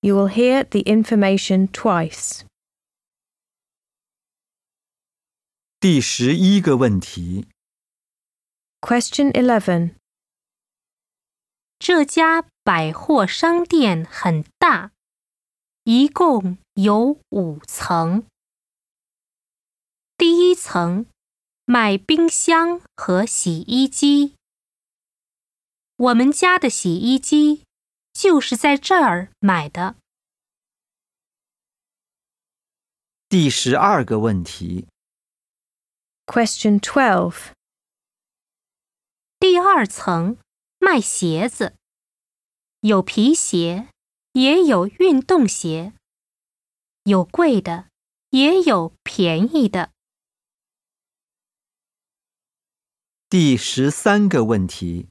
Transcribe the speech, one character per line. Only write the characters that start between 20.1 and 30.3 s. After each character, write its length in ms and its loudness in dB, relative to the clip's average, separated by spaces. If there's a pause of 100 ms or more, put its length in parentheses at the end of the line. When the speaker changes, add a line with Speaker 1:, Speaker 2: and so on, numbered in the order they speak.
Speaker 3:
第 340 4
一 40 4
层 500 -4 (640)
卖 320 2
冰 280 0
箱 540 0 (160)
和 300 -2
洗 340 -6
衣 260 -2
机。 480 0 (1600)
我 180 0
们 180 4
家 260 2
的 120 0
洗 260 -4
衣 220 0
机 440 0 (520)
就 260 2
是 160 -6
在 220 0
这 260 2
儿 340 -2
买 300 0
的。 280 -8 (3250)